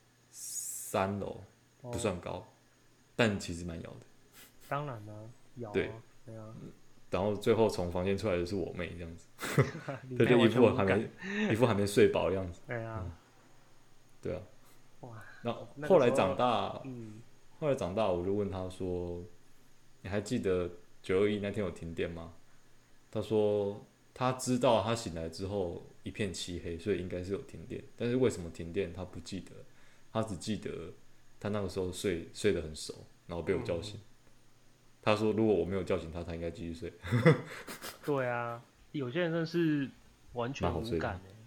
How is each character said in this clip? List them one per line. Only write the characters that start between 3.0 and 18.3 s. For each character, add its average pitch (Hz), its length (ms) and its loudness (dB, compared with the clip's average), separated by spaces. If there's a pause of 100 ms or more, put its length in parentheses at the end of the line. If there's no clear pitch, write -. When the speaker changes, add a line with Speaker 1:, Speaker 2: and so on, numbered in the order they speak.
Speaker 1:
但 104 240 4
其 95 120 -8
实 87 140 -8
蛮 82 160 -8
摇 - 80 -12
的。 - 160 -18 (640)
Speaker 2:
当 147 160 -4
然 135 100 -8 (120)
啦， 104 60 -14 (420)
摇 117 140 -10
啊， - 40 -8
Speaker 1:
对。 - 180 0 (340)
Speaker 2:
对 113 120 -14
啊。 110 160 -14 (560)
Speaker 1:
然 92 120 0
后 104 140 2
最 110 180 2
后 107 140 6
从 87 240 0
房 90 120 0
间 98 140 2
出 110 100 -2
来 92 80 2
的 87 100 0
是 92 100 -4
我 90 180 -2
妹 85 240 -6
这 87 60 -10
样 85 120 -10
子。 - 120 -20 (420)
Speaker 2:
<laughs> 135 400 -10
你 127 60 -8
妹 123 100 6
Speaker 1:
她 113 60 6
就 120 140 10
一 - 20 10
副 113 280 8
还 101 80 2
没， 95 80 6
Speaker 2:
完 98 80 4
全 - 0 -
无 202 480 -2
感。 190 40 2
Speaker 1:
一 - 40 4
副 120 100 6
还 117 80 4
没 101 120 4
睡 101 220 8
饱 87 220 2
的 95 60 2
样 92 160 -4
子。 - 160 -16
Speaker 2:
对 120 160 -6
啊。 113 200 -6
Speaker 1:
嗯。 85 80 -6 (1120)
对 87 140 -4
啊。 90 60 -8 (600)
Speaker 2:
哇。 117 220 -14 (180)
Speaker 1:
那 117 460 -6
后 180 100 10
来 123 140 8
长 117 240 4
大， 123 100 4
Speaker 2:
那 107 220 2
个 - 60 -6
时 - 40 -10
候， - 80 -10
嗯。 113 360 -10 (380)
Speaker 1:
后 156 100 0
来 131 60 2
长 92 200 -2
大 110 160 4
我 87 120 2
就 98 100 0